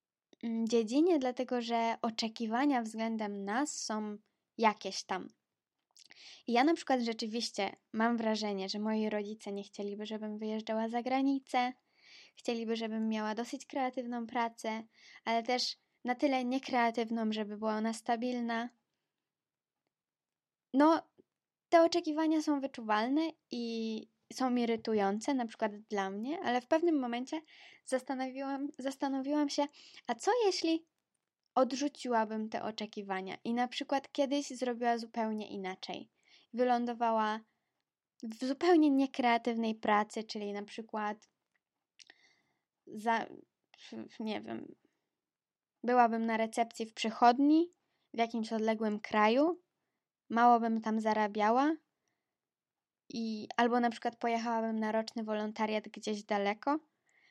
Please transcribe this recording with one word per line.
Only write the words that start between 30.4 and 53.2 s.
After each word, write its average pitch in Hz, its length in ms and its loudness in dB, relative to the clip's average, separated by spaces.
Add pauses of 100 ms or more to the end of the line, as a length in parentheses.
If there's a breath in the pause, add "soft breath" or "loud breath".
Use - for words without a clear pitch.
jeśli 330 400 0 (680)
odrzuciłabym 240 920 0
te 226 140 -6
oczekiwania 202 840 -6
i 233 100 -2
na 240 140 0
przykład - 440 -4
kiedyś 285 340 0
zrobiła 240 520 -2
zupełnie 220 500 -4
inaczej? 190 640 -10 (440 soft breath)
Wylądowała 233 840 0 (840)
w 226 220 -8
zupełnie 302 460 6
niekreatywnej 233 840 2
pracy, 214 500 0
czyli 208 280 -8
na 202 100 -6
przykład 214 680 -8 (1600 soft breath)
za, 226 400 -4 (920)
nie 220 200 -4
wiem, 220 340 -12 (1080)
byłabym 233 420 4
na 226 100 0
recepcji 226 500 -2
w - 80 -20
przychodni 277 800 4 (420)
w 226 40 -4
jakimś 226 340 -2
odległym 220 480 0
kraju, 254 600 4 (680)
mało 233 320 6
bym 226 200 0
tam 220 200 0
zarabiała 214 760 2 (1300)
i, 220 480 -6